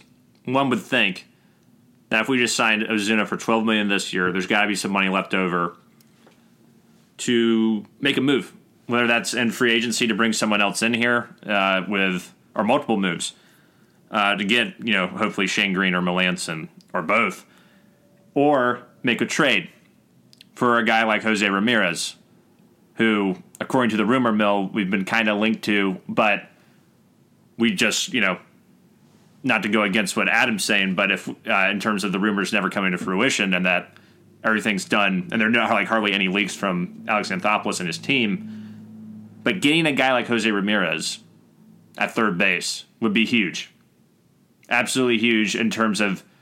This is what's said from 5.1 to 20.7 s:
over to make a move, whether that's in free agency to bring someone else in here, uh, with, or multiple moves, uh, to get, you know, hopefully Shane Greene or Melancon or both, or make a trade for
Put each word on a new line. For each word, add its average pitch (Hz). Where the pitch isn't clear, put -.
over 87
to 113
make 139
a 123
move, 127
whether 120
that's 117
in 117
free 117
agency 117
to 110
bring 113
someone 104
else 98
in 117
here, 120
uh, 98
with, 95
or 107
multiple 117
moves, 90
uh, 101
to 101
get, 107
you 113
know, 95
hopefully 98
Shane 98
Greene 92
or 90
Melancon 90
or 92
both, 101
or 135
make 120
a 120
trade 110
for 120